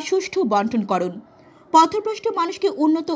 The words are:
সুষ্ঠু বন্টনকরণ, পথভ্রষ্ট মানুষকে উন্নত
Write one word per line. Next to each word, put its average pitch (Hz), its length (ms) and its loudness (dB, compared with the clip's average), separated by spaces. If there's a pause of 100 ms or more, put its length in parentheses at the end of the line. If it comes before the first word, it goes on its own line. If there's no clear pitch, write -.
সুষ্ঠু 370 400 -2 (120)
বন্টনকরণ, 202 600 0 (600)
পথভ্রষ্ট 415 540 2 (120)
মানুষকে 370 300 -2 (160)
উন্নত 320 320 0